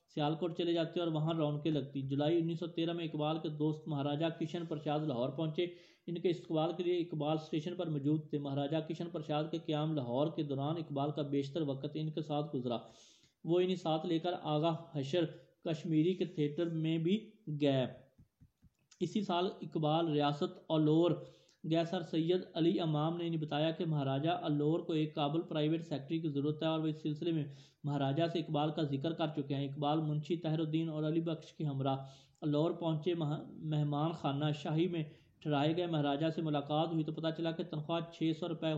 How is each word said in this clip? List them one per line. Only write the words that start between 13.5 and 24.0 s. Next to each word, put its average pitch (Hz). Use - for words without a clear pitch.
इन्हें 185
साथ 160
लेकर 175
आगा 156
हशर 151
कश्मीरी 160
के 175
थिएटर 151
में 160
भी 185
गए। 139
इसी 202
साल 180
इकबाल 160
रियासत 147
अलौर 156
गए। 165
सर 175
सैयद 170
अली 170
अमाम 160
ने 170
इन्हें 165
बताया 151
कि 165
महाराजा 143